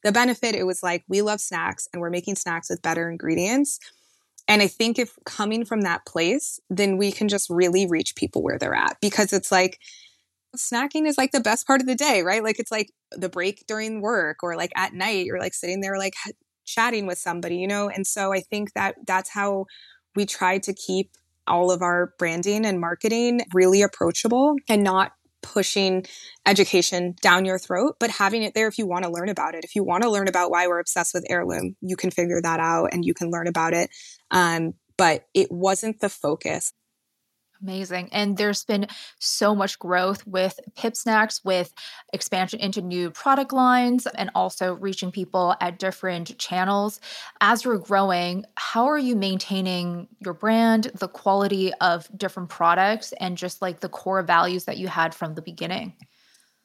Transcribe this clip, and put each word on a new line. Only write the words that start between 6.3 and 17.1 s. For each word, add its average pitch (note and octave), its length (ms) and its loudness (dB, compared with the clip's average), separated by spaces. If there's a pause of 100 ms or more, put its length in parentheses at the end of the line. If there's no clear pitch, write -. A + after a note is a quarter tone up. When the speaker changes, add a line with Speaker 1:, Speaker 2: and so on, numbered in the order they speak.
Speaker 1:
then G3 280 2
we G3+ 140 2
can G#3+ 160 0
just G3+ 220 -2
really F3+ 380 4
reach E3 280 -2
people - 280 -2
where - 140 -2
they're - 180 -2
at, - 260 0
because G3+ 300 2
it's F#3+ 200 0
like, F#3 280 2 (760)
snacking C#4+ 520 -2
is, D4 100 0
like, C4+ 140 0
the C#4 80 2
best A#3 260 0
part C4+ 160 4
of B3+ 60 -4
the B3+ 80 2
day, B3+ 260 2
right? G3 220 0
Like, A3 160 -2
it's, A#3 120 -4
like, A3 200 -4 (200)
the F#3 180 -6
break F#3 380 -4
during A3 340 -6
work G3 420 -2
or, E3+ 120 -4
like, E3+ 200 -4
at - 180 -2
night, F#3+ 320 -2
you're, F3+ 140 -4
like, F#3 140 -4
sitting F#3 280 -6
there, G3 160 -4
like, G3 160 -4 (140)
h-, G#3+ 80 -14 (300)
chatting A3+ 420 -2
with F3+ 100 -6